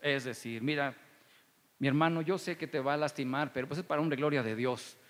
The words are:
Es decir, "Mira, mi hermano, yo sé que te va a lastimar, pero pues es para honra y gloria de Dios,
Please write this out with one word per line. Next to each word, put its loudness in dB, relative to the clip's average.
Es 2
decir, -6
"Mira, -2
mi 2
hermano, 4
yo 0
sé -6
que -6
te -2
va 2
a -2
lastimar, 0
pero -2
pues -4
es -8
para 0
honra 2
y -6
gloria 2
de -2
Dios, -4